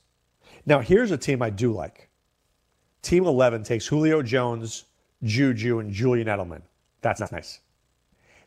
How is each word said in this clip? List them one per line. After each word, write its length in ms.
Now, 140
here's 320
a 60
team 240
I 100
do 200
like. 380
Team 240
eleven 380
takes 220
Julio 380
Jones, 640
Juju, 560
and 120
Julian 360
Edelman. 360
That's 300
nice. 300